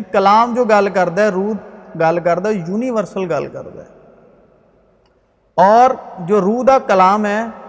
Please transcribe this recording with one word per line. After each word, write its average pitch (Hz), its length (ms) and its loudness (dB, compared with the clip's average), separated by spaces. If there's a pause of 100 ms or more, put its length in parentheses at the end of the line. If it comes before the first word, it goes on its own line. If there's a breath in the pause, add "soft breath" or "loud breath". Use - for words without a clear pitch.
(120)
کلام 220 420 2
جو 247 100 0
گل 208 260 2
کردا 180 320 -2
ہے، 214 80 2
روح 196 240 -4 (460)
گل 165 200 0
کردا 175 300 -2
ہے، 214 40 -2
یونیورسل 196 800 -6
گل 143 140 -6
کردا 127 340 -16
ہے۔ - 220 -20 (1500)
اور 220 340 6 (300)
جو 190 220 0
روح 226 260 -2
دا 269 120 4
کلام 202 460 2
ہے، 208 160 -2 (280)